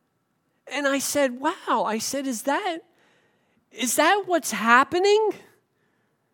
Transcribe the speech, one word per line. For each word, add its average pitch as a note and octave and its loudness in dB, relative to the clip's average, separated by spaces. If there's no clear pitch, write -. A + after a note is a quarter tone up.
And C#4 -4
I C#4 0
said, C4 -2
"Wow." C#4+ -2
I G#3+ -2
said, C4+ -6
"Is A#3+ -6
that, E4 -2
is A#3+ -4
that F#4 2
what's E4+ -2
happening? E4 2